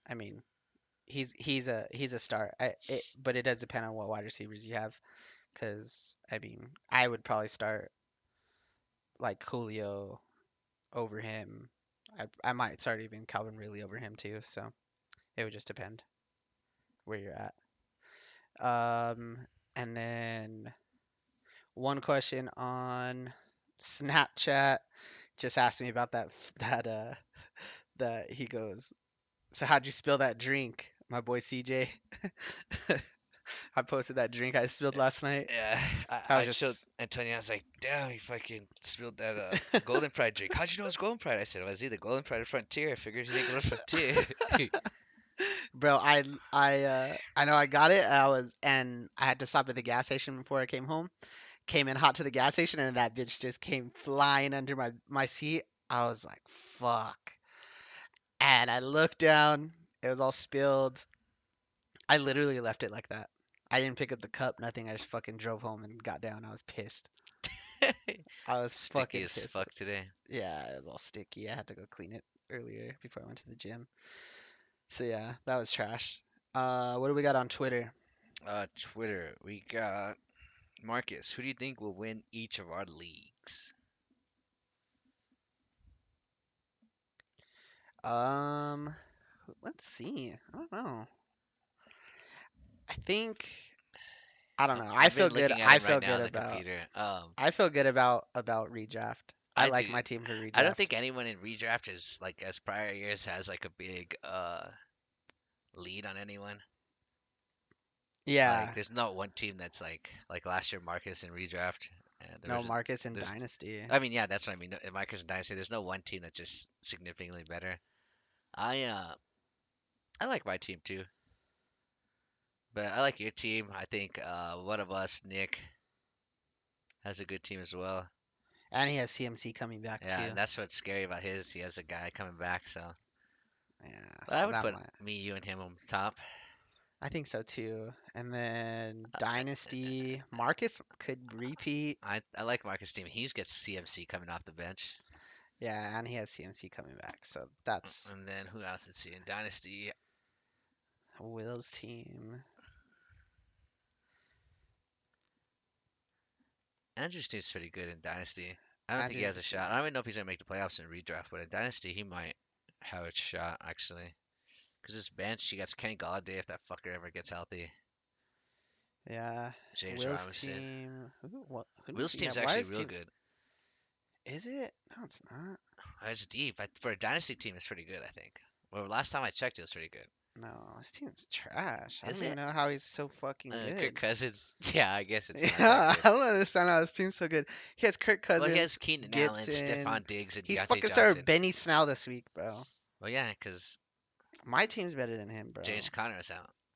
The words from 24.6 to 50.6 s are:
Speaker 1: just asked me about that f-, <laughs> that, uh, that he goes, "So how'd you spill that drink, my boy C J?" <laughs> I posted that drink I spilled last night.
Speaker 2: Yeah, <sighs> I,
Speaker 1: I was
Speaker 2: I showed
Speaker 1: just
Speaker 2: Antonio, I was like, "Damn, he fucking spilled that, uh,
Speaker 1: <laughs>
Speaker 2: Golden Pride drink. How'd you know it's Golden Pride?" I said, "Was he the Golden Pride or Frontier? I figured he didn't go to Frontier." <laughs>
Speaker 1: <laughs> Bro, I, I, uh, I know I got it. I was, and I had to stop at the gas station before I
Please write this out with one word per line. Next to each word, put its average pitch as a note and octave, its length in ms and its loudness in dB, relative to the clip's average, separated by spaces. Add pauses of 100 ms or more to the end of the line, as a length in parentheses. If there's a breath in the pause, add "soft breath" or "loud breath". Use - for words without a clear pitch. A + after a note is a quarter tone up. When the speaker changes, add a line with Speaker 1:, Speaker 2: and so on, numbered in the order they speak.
Speaker 1:
just - 220 -2
asked B2 220 4
me B2 80 -4
about A#2+ 240 0
that A2+ 140 -2
f-, - 280 -20
<laughs> - 40 -20
that, A#2 280 0
uh, A2+ 260 -4 (840 loud breath)
that A#2 340 -4
he B2+ 140 -8
goes, A2 480 -8 (600)
"So - 120 -2
how'd C3+ 200 8
you C#3 60 -6
spill C#3+ 280 2
that B2 180 4
drink, C3 540 -2 (180)
my A#2+ 120 -4
boy B2 180 -2
C B2+ 240 -6
J?" C3 260 0 (1000 loud breath)
<laughs> - 880 -4
I C3 60 6
posted C3 360 -2
that A#2 140 2
drink A#2+ 240 -2
I B2+ 120 6
spilled C#3 300 0
last C3 260 4
night. C#3 300 0
Speaker 2:
Yeah, A2+ 260 2 (160)
<sighs> - 140 -6
I, A#2+ 200 -2
Speaker 1:
I C#3 100 8
was B2 80 4
Speaker 2:
I B2 40 0
showed C3+ 180 2
Speaker 1:
just - 180 -6 (120)
Speaker 2:
Antonio, A#2 340 -2
I A#2 40 -2
was A2 120 -2
like, G#2+ 140 -2 (160)
"Damn, C#3 320 -2
he A#2+ 60 -10
fucking A2+ 500 -10 (140)
spilled A#2+ 360 -2
that, A2 200 -2
uh, F#2+ 420 0
Speaker 1:
<laughs> - 60 0
Speaker 2:
Golden C3+ 260 2
Pride A2+ 220 4
drink. G2+ 200 -4
How'd E3 180 0
you F#3 120 0
know G3+ 40 -4
it's F3 100 0
Golden A3+ 200 -2
Pride?" B2 220 0
I G2+ 40 -2
said, F#2 200 0
"Was G2 160 -4
he B2+ 80 -2
the A2+ 100 -4
Golden B2+ 260 -2
Pride A#2 180 -2
or A#2 40 -6
Frontier? D3 460 -2
I B2 40 -2
figured A2+ 320 -6
he B2+ 60 -4
didn't B2+ 180 2
go C3 80 0
to C3+ 80 2
Frontier." C3 480 2 (440)
<laughs> G#3+ 100 2
Speaker 1:
<laughs> - 1080 -6
Bro, C#3 260 8
I, C#3+ 220 10 (280)
I, C#3 320 6
uh, C3+ 340 2 (180)
I C#3+ 100 8
know D3 80 8
I D3 140 10
got D3 240 10
it. F#3+ 120 10
I C3+ 260 8
was, B2+ 340 4
and B2 440 4 (100)
I C3+ 80 4
had B2+ 140 4
to C#3 60 -2
stop C3+ 240 4
at B2 60 -4
the B2 80 -2
gas A#2+ 240 2
station C3+ 300 -2
before C3+ 220 -2
I C3 60 2